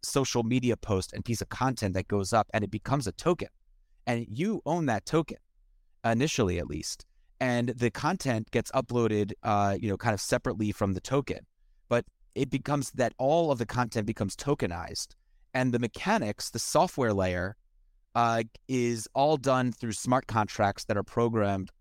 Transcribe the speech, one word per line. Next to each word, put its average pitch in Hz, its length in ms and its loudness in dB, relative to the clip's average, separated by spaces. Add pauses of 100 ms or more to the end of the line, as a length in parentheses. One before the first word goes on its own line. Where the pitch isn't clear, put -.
social 127 420 0
media 120 340 2
post 95 340 -2
and - 140 -8
piece 113 160 -2
of - 80 -8
content 120 440 0
that 92 140 -2
goes 98 240 0
up, 110 220 4
and 107 100 0
it 98 80 -4
becomes 123 360 -2
a 90 40 -2
token. - 380 -2 (580)
And 117 220 -2
you 165 360 -4
own 160 200 0
that 113 200 0
token, - 320 -2 (680)
initially 117 540 2
at - 80 -4
least. - 380 -8 (360)
And 120 280 0
the 120 220 0
content 139 600 -2
gets 113 200 0
uploaded, 113 640 0 (100)
uh, 101 380 2
you 110 80 -2
know, 98 80 0
kind 110 160 0
of 98 80 -4
separately 110 500 -2
from 98 220 0
the 92 80 -4
token. 131 380 -2 (500)
But 120 160 2 (300)
it 131 140 0
becomes 139 420 -2
that 120 260 0
all 156 340 2
of 127 80 0
the 120 60 0
content 113 420 0
becomes 107 300 -2
tokenized. 90 720 -4 (460)
And 127 200 2
the 120 60 2
mechanics, 123 720 -2
the 120 80 -6
software 147 540 2
layer, 92 440 0 (580)
uh, 117 280 2 (240)
is 120 460 0
all 147 240 4
done 127 340 2
through 113 220 -6
smart 127 340 0
contracts 107 580 0
that 107 120 0
are 98 60 2
programmed 104 680 0 (120)